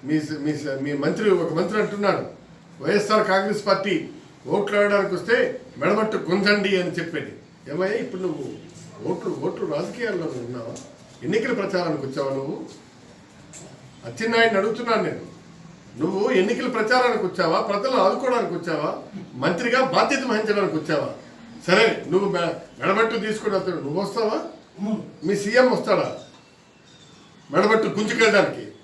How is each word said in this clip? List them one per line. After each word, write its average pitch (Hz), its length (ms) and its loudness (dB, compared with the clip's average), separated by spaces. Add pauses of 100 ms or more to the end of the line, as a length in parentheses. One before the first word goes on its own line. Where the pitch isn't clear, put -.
మీ, 151 160 0 (180)
మీ, 143 200 -2 (220)
మీ 143 120 -4
మంత్రి, 175 380 0
ఒక 165 220 2
మంత్రి 196 300 0
అంటున్నాడు, 190 440 0 (580)
"వైఎస్ఆర్ 208 420 2
కాంగ్రెస్ 196 400 0
పార్టీ 190 420 0 (380)
ఓట్లు 202 320 0
అడగడానికి 202 360 4
వస్తే - 460 0 (180)
మెడబట్టు 208 380 2
గుంజండి" 196 680 2
అని 175 80 -2
చెప్పేది. 151 480 -6 (320)
ఏమయ్యా, 185 240 -2
ఇప్పుడు 190 280 -4
నువ్వు 147 220 -4 (680)
ఓట్లు, 180 300 -4
ఓట్లు 175 320 -4
రాజకీయాల్లో 190 520 -4
ఉన్నావా? 127 500 -8 (460)
ఎన్నికల 226 300 0
ప్రచారానికి 175 540 -2
వచ్చావా 135 280 -2
నువ్వు? 143 300 -6 (1400)
అచ్చెన్నాయుడిని 226 540 2
అడుగుతున్నాను 220 440 0
నేను, - 320 -6 (640)
నువ్వు 190 320 0
ఎన్నికల 240 380 2
ప్రచారానికి 226 580 2
వచ్చావా, 175 340 0
ప్రజలను 202 420 0
ఆదుకోవడానికి 233 520 2
వచ్చావా, 165 480 -4 (320)
మంత్రిగా 233 500 2
బాధ్యత 254 420 2
వహించడానికి 208 500 0
వచ్చావా? 143 380 -2 (520)
సరే, 190 420 4
నువ్వు 190 200 2
మె-, 170 260 0 (260)
మెడబట్టు 220 380 2
తీసుకుని 208 380 -2
వస్తావు, 175 240 -2
నువ్వు 147 220 -4
వస్తావా? 220 380 -2 (840)
మీ 196 120 0
సీఎం 247 360 4
వస్తాడా 190 460 0 (1300)
మెడబట్టు 202 500 4
గుంజుకెళ్ళడానికి? 208 720 4 (120)